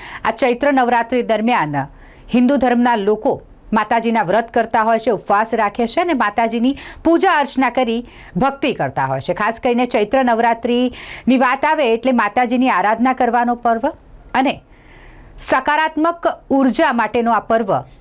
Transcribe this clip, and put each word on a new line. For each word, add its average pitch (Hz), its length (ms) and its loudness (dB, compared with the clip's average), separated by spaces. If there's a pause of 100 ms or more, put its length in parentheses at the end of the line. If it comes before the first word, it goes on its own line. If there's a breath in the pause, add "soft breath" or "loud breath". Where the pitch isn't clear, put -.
(240 loud breath)
આ 220 80 0
ચૈત્ર 247 420 0
નવરાત્રિ 240 500 0
દરમિયાન 196 640 0 (460 loud breath)
હિન્દુ 247 240 4
ધર્મના 240 380 2
લોકો 214 460 -2 (320)
માતાજીના 226 480 0
વ્રત 208 320 0
કરતા 226 280 2
હોય 226 180 2
છે, 247 120 0
ઉપવાસ 208 420 0
રાખે 220 340 -2
છે 330 140 -2
અને 359 120 0
માતાજીની 233 640 0 (260 loud breath)
પૂજા 339 280 4
અર્ચના 262 380 0
કરી 240 380 -2 (300 loud breath)
ભક્તિ 269 360 0
કરતા 139 320 -4
હોય 135 160 -4
છે. - 120 -4
ખાસ 220 300 -2
કરીને 247 220 0
ચૈત્ર 247 380 0
નવરાત્રિની 240 1120 0
વાત 262 280 0
આવે 294 280 2
એટલે 233 180 0
માતાજીની 240 580 0
આરાધના 220 440 2
કરવાનો 240 420 0
પર્વ 240 340 -2 (440)
અને 262 280 -2 (760 loud breath)
સકારાત્મક 311 880 0 (220)
ઉર્જા 269 440 2
માટેનો 233 380 0
આ 214 80 2
પર્વ 202 440 0 (180)